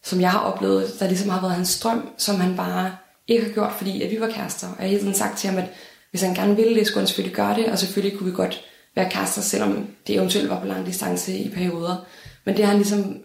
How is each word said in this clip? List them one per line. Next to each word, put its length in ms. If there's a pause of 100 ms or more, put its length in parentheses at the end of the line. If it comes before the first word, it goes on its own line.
som 180
jeg 100
har 80
oplevet, 600
der 80
ligesom 220
har 100
været 140
hans 260
drøm, 280 (100)
som 220
han 160
bare 400 (320)
ikke 160
har 80
gjort, 240
fordi 260
at 80
vi 100
var 100
kærester. 360
Og 120
jeg 60
har 40
hele 120
tiden 140
sagt 240
til 120
ham, 80
at 100 (420)
hvis 120
han 120
gerne 220
ville 180
det, 120
skulle 140
han 60
selvfølgelig 300
gøre 200
det, 100
og 120
selvfølgelig 400
kunne 120
vi 60
godt 280 (300)
være 160
kærester, 320
selvom 440 (200)
det 80
eventuelt 360
var 100
på 60
lang 200
distance 520
i 100
perioder. 480 (480)
Men 120
det 80
har 60
han 80
ligesom 460